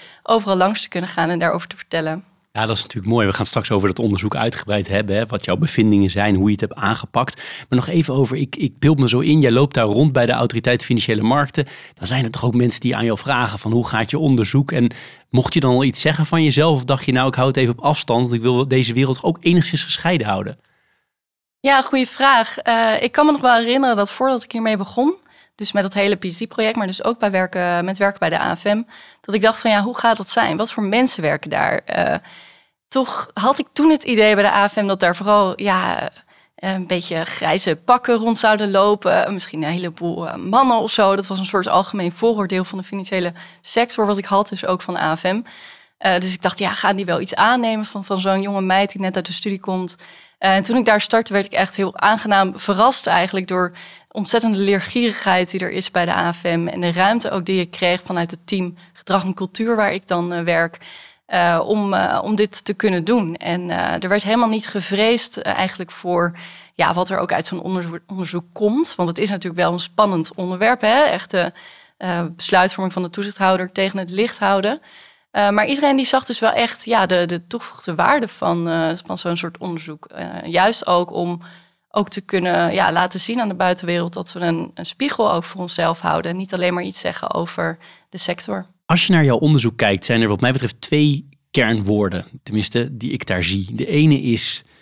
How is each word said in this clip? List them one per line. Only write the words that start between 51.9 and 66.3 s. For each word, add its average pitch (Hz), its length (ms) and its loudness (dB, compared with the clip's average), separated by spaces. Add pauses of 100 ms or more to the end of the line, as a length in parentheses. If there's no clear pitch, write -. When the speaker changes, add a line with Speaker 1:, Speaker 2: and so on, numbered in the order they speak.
Speaker 1:
aangenaam 202 600 2
verrast 214 480 2
eigenlijk 185 420 0
door 180 240 -2 (360)
ontzettende 220 500 0
leergierigheid 196 920 0
die 190 100 -6
er 185 100 -6
is - 200 -4
bij 175 140 0
de 175 80 0
A 170 200 0
F 170 100 -14
M 170 260 -2
en - 120 -6
de 175 120 0
ruimte 208 380 0
ook 185 140 -4
die 190 160 0
ik 175 100 -4
kreeg 180 320 0
vanuit 170 280 -4
het 175 160 -16
team 185 300 -4 (160)
Gedrag 185 320 -2
en 190 100 -4
Cultuur 220 420 -4
waar 208 160 2
ik 190 160 -8
dan, 175 240 -2
eh, 170 100 -4
werk, 170 360 0 (480)
eh, 175 380 2
om, 202 300 -2
eh, 190 280 0
om 214 120 -4
dit 208 300 -2
te 208 100 -4
kunnen 185 300 0
doen. 190 300 0
En, 175 360 -6
eh, - 320 -2
er 185 60 -4
werd 202 140 0
helemaal 226 260 2
niet 220 180 -2
gevreesd, 214 720 0
eh, - 160 -4
eigenlijk 185 380 -4
voor, 175 460 -2 (380)